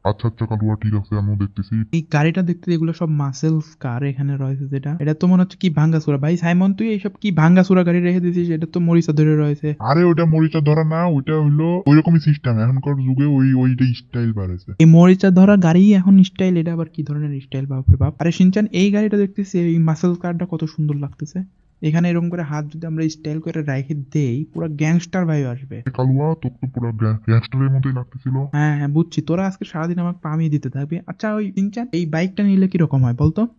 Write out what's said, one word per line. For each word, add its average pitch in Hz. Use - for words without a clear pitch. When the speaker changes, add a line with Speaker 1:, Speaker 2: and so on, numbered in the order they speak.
Speaker 1:
আচ্ছা, 104
আচ্ছা, 113
কালুয়া, 107
ঠিক 107
আছে, 104
আমিও 104
দেখতেছি। 101
Speaker 2:
এই 165
গাড়িটা 160
দেখতে, 175
এগুলো 165
সব 165
মাসেলস 151
কার 123
এখানে 139
রয়েছে 135
যেটা, 139
এটা 151
তো 180
মনে 185
হচ্ছে -
কি 185
ভাঙ্গাচোরা। 151
ভাই 156
সাইমন, 180
তুই 214
এইসব 208
কি 208
ভাঙ্গাচোরা 180
গাড়ি 175
রেখে 175
দিছিস? 175
এটা 160
তো 175
মরিচা 170
ধরে 151
রয়েছে। 147
Speaker 1:
আরে, 156
ওটা 170
মরিচা 160
ধরা 151
না, 160
ওইটা 156
হইলো 156
ওইরকমই 156
সিস্টেম। 147
এখনকার 135
যুগে 131
ওই, 135
ওইটাই 127
স্টাইল 117
বার 98
হয়েছে। 92
Speaker 2:
এই 160
মরিচা 180
ধরা 190
গাড়ি 185
এখন 190
স্টাইল? 185
এটা 165
আবার 165
কি 156
ধরনের 147
স্টাইল, 135
বাপরে 131
বাপ। 135
আরে 165
শিনচান, 185
এই 196
গাড়িটা 208
দেখতেছি, 196
এই 170
মাসেল 165
কারটা 175
কত 160
সুন্দর 151
লাগতেছে। 143
এখানে 170
এরকম 170
করে 175
হাত 151
যদি 160
আমরা 160
স্টাইল 156
করে 160
রেখে 139
দেই, 143
পুরো 165
গ্যাংস্টার 165
ভাইব 147
আসবে। 131
Speaker 1:
এ 123
কালুয়া, 135
তোর 127
তো 135
পুরো 120
গ্যা-, 110
গ্যাংস্টারের 131
মতোই 135
লাগতেছিল। 127
Speaker 2:
হ্যাঁ, 147
হ্যাঁ, 143
বুঝছি, 160
তোরা 175
আজকে 190
সারাদিন 170
আমাকে 175
পামিয়ে 160
দিতে 143
থাকবি। 147
আচ্ছা, 214
ওই 208
শিনচান, 208
এই 170
বাইকটা 180
নিলে 190
কিরকম 147
হয় 123
বলতো? 156